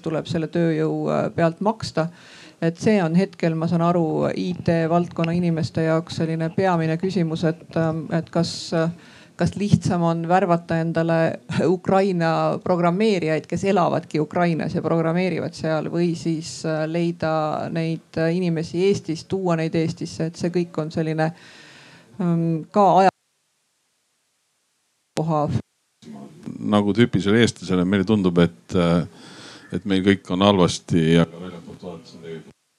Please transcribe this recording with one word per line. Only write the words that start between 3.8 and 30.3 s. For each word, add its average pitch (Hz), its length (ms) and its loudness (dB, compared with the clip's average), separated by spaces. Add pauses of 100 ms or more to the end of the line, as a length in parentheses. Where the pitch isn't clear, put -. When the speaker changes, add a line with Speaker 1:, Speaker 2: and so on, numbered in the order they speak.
Speaker 1:
aru, 160 480 2
I 185 240 -4
T 165 380 0
valdkonna 170 420 0
inimeste 170 540 0
jaoks 160 340 -2
selline 160 320 -2
peamine 170 480 2
küsimus, 175 460 -2
et, 160 260 -6
ähm, 165 400 -2
et 160 160 -4
kas, 170 240 -2 (180)
äh, 165 220 0 (400)
kas 175 240 -2
lihtsam 180 480 2
on 165 140 0 (100)
värvata 175 480 2
endale 165 640 0 (260)
Ukraina 170 960 0
programmeerijaid, 175 880 0
kes 175 160 -4
elavadki 160 560 0
Ukrainas 170 540 -2
ja 160 60 -2
programmeerivad 165 760 -2
seal, 156 320 -4
või 170 240 0
siis, 165 500 -6
äh, 156 220 -4
leida 170 460 -2 (420)
neid, 165 420 -6
äh, 165 200 0
inimesi 170 500 -2
Eestis, 170 400 -2
tuua 185 320 -2
neid 160 160 -2
Eestisse, 165 560 -4
et 170 80 -18
see 175 160 -4
kõik 175 240 -2
on 156 160 -6
selline, 160 380 -2 (880)
ähm, 165 500 0
ka 208 160 4 (140)
aja-, 190 100 6 (2000)
koha. 156 300 0 (1200)
Speaker 2:
Nagu 101 240 2
tüüpilisele 107 480 2
eestlasele 92 420 0
meile 95 220 2
tundub, 92 320 2
et, 87 400 2
äh, 85 240 2 (680)
et 95 120 -6
meil 95 220 0
kõik 98 240 2